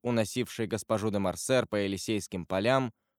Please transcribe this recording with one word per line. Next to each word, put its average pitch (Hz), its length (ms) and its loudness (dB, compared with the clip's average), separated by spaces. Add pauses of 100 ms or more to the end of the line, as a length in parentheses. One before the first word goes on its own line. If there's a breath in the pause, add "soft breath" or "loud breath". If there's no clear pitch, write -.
уносившей 117 640 0
госпожу 107 440 0
де 101 80 0
Морсер 98 480 2
по 107 100 -4
Елисейским 98 680 -2
полям, 117 460 2 (260)